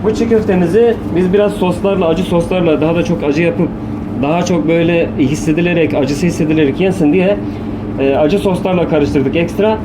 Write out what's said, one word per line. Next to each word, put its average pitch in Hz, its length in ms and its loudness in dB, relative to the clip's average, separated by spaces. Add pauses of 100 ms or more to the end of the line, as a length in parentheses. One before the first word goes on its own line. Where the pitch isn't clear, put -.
Bu 214 100 0
çiğ 233 160 -2
köftemizi 214 640 2 (200)
biz 180 180 0
biraz 202 200 2
soslarla, 185 540 0
acı 165 160 0
soslarla 170 580 0
daha 165 140 0
da 175 80 0
çok - 200 -2
acı 147 200 0
yapıp 165 260 0 (520)
daha 165 240 0
çok 170 220 0
böyle 170 420 2 (100)
hissedilerek, 160 760 0
acısı 139 320 0
hissedilerek 151 540 0
yensin 175 340 2
diye, 185 240 2 (640)
e, 135 160 2
acı 151 240 2
soslarla 180 500 0
karıştırdık 143 460 0
ekstra. 196 500 0